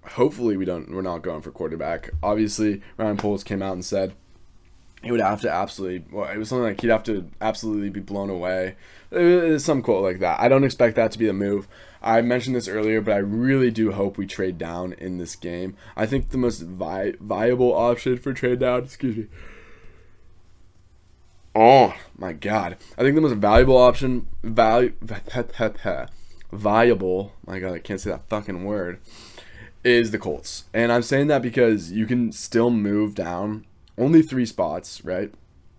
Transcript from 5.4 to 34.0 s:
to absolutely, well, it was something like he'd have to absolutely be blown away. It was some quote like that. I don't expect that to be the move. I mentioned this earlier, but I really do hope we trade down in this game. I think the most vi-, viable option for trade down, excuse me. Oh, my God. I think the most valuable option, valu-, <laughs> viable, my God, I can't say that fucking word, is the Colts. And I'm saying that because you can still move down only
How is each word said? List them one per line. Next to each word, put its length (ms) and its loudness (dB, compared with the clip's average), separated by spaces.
to 100 -2
absolutely, 600 -6
well, 200 -6
it 60 -8
was 120 -8
something 140 0
like 180 -4
he'd 80 0
have 140 4
to 260 -4
absolutely 520 -4
be 80 -8
blown 300 -6
away. 460 -4
It 400 4
was 120 2
some 200 0
quote 200 2
like 160 -2
that. 200 0
I 80 2
don't 160 6
expect 320 2
that 160 2
to 80 -14
be 80 2
the 60 0
move. 340 -2
I 200 2
mentioned 340 0
this 120 -4
earlier, 340 0
but 120 0
I 40 2
really 520 2
do 220 0
hope 260 -2
we 80 -4
trade 320 -4
down 360 -8
in 240 -8
this 180 -8
game. 400 -8
I 120 -2
think 220 -2
the 80 -4
most 240 -2
vi-, 580 -6
viable 540 2
option 440 0
for 160 -6
trade 260 -2
down, 240 0
excuse 320 -6
me. 120 -8
Oh, 420 8
my 160 -8
God. 440 -4
I 60 0
think 120 4
the 60 4
most 140 2
valuable 420 6
option, 500 6
valu-, 500 4
<laughs> 200 -14
viable, 840 2
my 140 -10
God, 140 -6
I 60 -8
can't 220 -8
say 80 -6
that 180 -8
fucking 380 -6
word, 340 -6
is 260 4
the 100 -4
Colts. 540 -8
And 180 2
I'm 120 2
saying 240 2
that 160 2
because 480 2
you 160 -2
can 240 0
still 400 0
move 420 0
down 520 -6
only 240 6